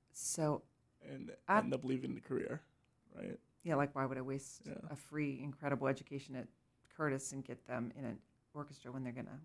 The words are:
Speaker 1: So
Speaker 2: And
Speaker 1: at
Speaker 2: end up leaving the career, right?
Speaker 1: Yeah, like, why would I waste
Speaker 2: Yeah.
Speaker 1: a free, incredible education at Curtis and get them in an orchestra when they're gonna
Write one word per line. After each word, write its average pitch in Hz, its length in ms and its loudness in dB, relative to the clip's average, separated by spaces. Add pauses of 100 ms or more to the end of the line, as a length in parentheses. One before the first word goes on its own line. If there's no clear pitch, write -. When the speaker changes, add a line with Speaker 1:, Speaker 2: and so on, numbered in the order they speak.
(120)
Speaker 1:
So - 500 2 (400)
Speaker 2:
And 135 280 -10 (180)
Speaker 1:
at 208 160 8
Speaker 2:
end - 100 2
up 123 100 -2
leaving 127 300 0
the - 60 -6
career, - 420 -2 (520)
right? - 240 -6 (240)
Speaker 1:
Yeah, 165 120 4
like, 143 200 4
why 135 120 2
would 131 100 0
I 131 60 -2
waste 135 440 -4
Speaker 2:
Yeah. - 80 -6 (160)
Speaker 1:
a 143 60 -8
free, 143 460 0
incredible 139 440 2
education 135 480 0
at 127 140 -4 (480)
Curtis 135 360 2
and 135 120 -4
get - 220 -8
them 120 300 -2
in 139 80 -6
an 110 140 -4 (360)
orchestra 143 360 -8
when 131 140 -4
they're 123 80 -4
gonna 131 320 -8